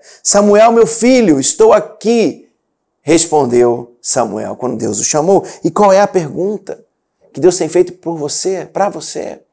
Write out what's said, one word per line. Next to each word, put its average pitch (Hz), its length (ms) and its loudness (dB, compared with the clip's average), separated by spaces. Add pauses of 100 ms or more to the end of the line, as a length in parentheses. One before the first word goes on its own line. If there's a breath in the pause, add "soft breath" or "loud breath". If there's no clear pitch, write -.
(220 loud breath)
"Samuel, 208 500 4
meu 226 140 4
filho, 226 540 2
estou 220 320 2
aqui", 208 800 -2 (520)
respondeu 123 1000 0
Samuel 107 540 -4
quando 127 220 -8
Deus 110 220 -6
o 98 40 -6
chamou. 165 400 0 (200 loud breath)
E 165 80 -2
qual 208 200 2
é 190 100 4
a 202 60 2
pergunta 185 760 -6 (480)
que - 80 -14
Deus 170 180 2
tem 160 120 -4
feito 175 240 0
por 165 240 -10
você, 160 540 -6
pra 190 180 -2
você? - 500 -12 (140)